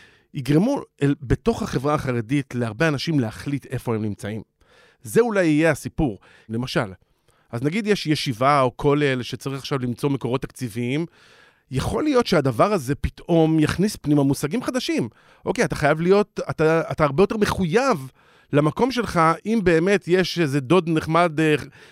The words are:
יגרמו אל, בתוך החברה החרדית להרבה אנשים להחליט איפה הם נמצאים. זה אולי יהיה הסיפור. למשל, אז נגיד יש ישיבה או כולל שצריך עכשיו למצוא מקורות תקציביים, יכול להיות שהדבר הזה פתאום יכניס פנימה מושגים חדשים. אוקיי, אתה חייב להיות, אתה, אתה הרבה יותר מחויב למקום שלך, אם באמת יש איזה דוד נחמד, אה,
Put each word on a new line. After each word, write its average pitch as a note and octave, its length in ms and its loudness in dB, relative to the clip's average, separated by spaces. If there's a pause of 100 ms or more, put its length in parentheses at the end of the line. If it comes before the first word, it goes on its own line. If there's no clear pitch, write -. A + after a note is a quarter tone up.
(340)
יגרמו D#3 460 2 (220)
אל, C#3+ 180 2
בתוך C#3 420 -2
החברה D3 320 -2
החרדית B2 600 -2
להרבה A#2+ 340 -2
אנשים D3 320 0
להחליט B2+ 460 -6
איפה A#2+ 280 -4
הם G#2+ 80 -4
נמצאים. G#2 400 -8 (600)
זה A2+ 180 2
אולי G3+ 260 2
יהיה D#3 240 4
הסיפור. B2+ 480 -4 (300)
למשל, A#2 440 -4 (580)
אז A#2 120 -6
נגיד F#3+ 240 -2
יש G3+ 200 0
ישיבה C#3 540 2
או B2+ 160 0
כולל C#3+ 460 0
שצריך C3+ 360 -8
עכשיו C3 200 -6
למצוא B2 320 -4
מקורות C3 320 -4
תקציביים, B2 640 -6 (640)
יכול F#3 340 -4
להיות B3+ 220 2
שהדבר C#3+ 460 2
הזה C#3 220 -2
פתאום D#3+ 680 0
יכניס D#3+ 360 0
פנימה D3 260 2
מושגים C#3+ 400 -2
חדשים. B3 460 -4 (360)
אוקיי, G3+ 200 -2
אתה - 100 -2
חייב D3+ 260 2
להיות, G3 400 2 (100)
אתה, D#3+ 300 2 (100)
אתה D3+ 140 -2
הרבה C#3+ 180 2
יותר G#3+ 140 0
מחויב F#3+ 720 0 (420)
למקום D3+ 380 2
שלך, G#3 300 -2 (260)
אם A3+ 180 2
באמת F3 440 2
יש F3 300 2
איזה C#3+ 220 0
דוד D#3+ 280 2
נחמד, D#3+ 520 2
אה, D#3 140 4 (380)